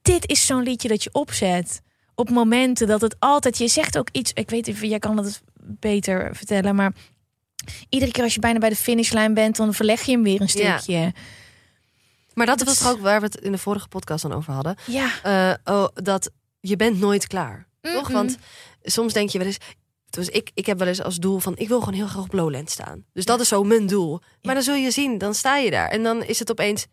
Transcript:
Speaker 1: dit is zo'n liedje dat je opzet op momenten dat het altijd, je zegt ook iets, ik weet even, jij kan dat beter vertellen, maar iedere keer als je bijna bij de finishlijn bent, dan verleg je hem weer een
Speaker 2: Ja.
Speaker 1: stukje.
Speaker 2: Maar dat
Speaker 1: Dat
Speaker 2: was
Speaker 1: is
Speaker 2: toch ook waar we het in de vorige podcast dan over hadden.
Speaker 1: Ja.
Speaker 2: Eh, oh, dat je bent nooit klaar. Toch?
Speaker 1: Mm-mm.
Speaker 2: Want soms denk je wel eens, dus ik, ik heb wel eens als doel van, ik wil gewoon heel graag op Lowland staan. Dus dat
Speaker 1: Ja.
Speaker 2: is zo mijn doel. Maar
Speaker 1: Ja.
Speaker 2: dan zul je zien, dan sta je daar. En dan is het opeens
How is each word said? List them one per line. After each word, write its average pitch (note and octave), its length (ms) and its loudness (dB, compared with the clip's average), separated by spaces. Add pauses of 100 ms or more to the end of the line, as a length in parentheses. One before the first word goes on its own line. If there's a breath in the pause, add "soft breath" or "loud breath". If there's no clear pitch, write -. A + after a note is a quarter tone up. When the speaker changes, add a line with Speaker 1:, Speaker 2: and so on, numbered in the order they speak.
Speaker 1:
dit - 280 2
is D4 160 2
zo'n B3+ 180 2
liedje A#3+ 240 -4
dat G#3+ 160 0
je - 80 -8
opzet F3+ 680 -2 (340)
op A#3+ 140 -2
momenten A#3+ 580 4
dat G#3+ 140 2
het A3+ 180 0
altijd, C#4 380 4
je A#3 100 0
zegt - 300 2
ook B3+ 140 -2
iets, C4 220 -4
ik - 160 -4
weet A#3 180 -2
even, G#3+ 200 -4
jij G#3+ 120 0
kan G#3+ 160 -2
dat G3+ 260 -4 (220)
beter G3+ 720 -2
vertellen, G3 400 0
maar G3 160 4 (1000 loud breath)
iedere C4 220 0
keer B3 120 0
als A3+ 100 0
je G#3+ 60 -4
bijna A#3 200 2
bij A3 100 4
de G#3 60 0
finishlijn A3+ 580 2
bent, A3 220 4
dan G#3+ 180 2
verleg A3 280 2
je C4 100 -2
hem A#3+ 120 4
weer G3 180 4
een G3 120 2
Speaker 2:
Ja. G3+ 240 2
Speaker 1:
stukje. F3 360 0 (1200 loud breath)
Speaker 2:
Maar A#3 120 2
dat B3+ 120 4
Speaker 1:
Dat B3 100 -2
Speaker 2:
was C4+ 100 2
Speaker 1:
is - 60 0
Speaker 2:
toch B3 80 4
ook A3+ 80 0
waar G3+ 200 4
we G#3 60 0
het G#3 120 -4
in G3 140 -6
de F#3+ 60 -2
vorige G3+ 300 -4
podcast D#3+ 340 -8
dan D3 120 -4
over D3+ 200 -6
hadden. C#3 220 -4 (100)
Speaker 1:
Ja. B3+ 240 -2 (140)
Speaker 2:
Eh, F#3+ 520 2
oh, G3 180 2
dat F#3+ 380 -2 (280)
je G3 160 -2
bent G#3 240 2
nooit G3+ 280 2
klaar. C#3+ 400 -8 (140)
Toch? E4 200 -6
Speaker 1:
Mm-mm. C4+ 120 -6
Speaker 2:
Want B3 240 0 (460 loud breath)
soms A3+ 300 -2
denk G#3 160 2
je G3 80 -4
wel F#3 100 -2
eens, G3+ 100 -6 (520 loud breath)
dus F3 200 -6
ik, - 240 -2
ik F#3+ 120 -6
heb F#3+ 140 0
wel F3+ 80 2
eens F3+ 160 -2
als E3+ 140 -6
doel F#3+ 220 0
van, F#3 180 -2
ik A3 100 -6
wil A#3+ 120 2
gewoon G#3 140 -4
heel G3+ 140 -4
graag F#3+ 160 -8
op F#3 100 -8
Lowland D#3 360 -2
staan. - 340 -10 (100)
Dus F3+ 120 -6
dat A#3 100 4
Speaker 1:
Ja. A#3+ 60 -2
Speaker 2:
is A3+ 60 2
zo G3+ 160 2
mijn G#3+ 240 4
doel. F3+ 320 0
Maar - 100 -20 (120)
Speaker 1:
Ja. C4 120 -2
Speaker 2:
dan C4+ 100 0
zul C#4 120 0
je C4 160 0
zien, C4 260 -2
dan G3+ 160 -4
sta C4+ 240 0
je A#3+ 140 2
daar. F#2 180 0
En A3 140 -2
dan A3+ 200 0
is A#3 160 -4
het A#3 120 -6
opeens G#3 420 -2